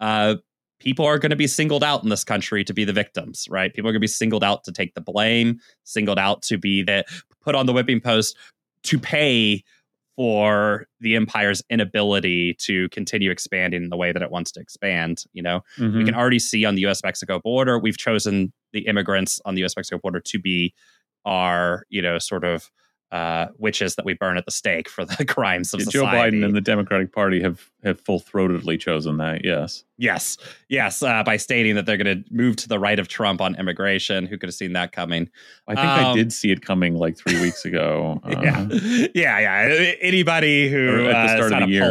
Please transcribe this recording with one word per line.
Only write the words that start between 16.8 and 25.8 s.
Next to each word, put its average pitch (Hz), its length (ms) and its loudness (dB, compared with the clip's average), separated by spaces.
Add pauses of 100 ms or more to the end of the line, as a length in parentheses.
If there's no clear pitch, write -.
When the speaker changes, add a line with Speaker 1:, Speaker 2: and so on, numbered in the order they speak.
Speaker 1:
U 98 60 2
S 98 140 -2
Mexico 92 380 -4
border, 127 380 0
we've 107 200 -2
chosen 101 540 0 (200)
the 107 140 -6
immigrants 98 580 0
on 98 100 -4
the 92 60 -2
U 92 60 0
S 87 100 -6
Mexico 92 220 -8
border 90 220 -6
to - 180 -6
be 90 360 -2 (500)
our, 90 680 0
you 104 120 -4
know, 85 160 0
sort 87 260 -4
of, 85 260 -2 (420)
uh, 85 360 -2 (100)
witches 101 380 -2
that 101 80 -8
we 95 100 -2
burn 92 240 -2
at 90 60 -4
the - 80 -10
stake 85 360 -4
for - 160 -8
the 143 200 -4
<laughs> - 20 -2
crimes 92 480 -2
of 101 60 -4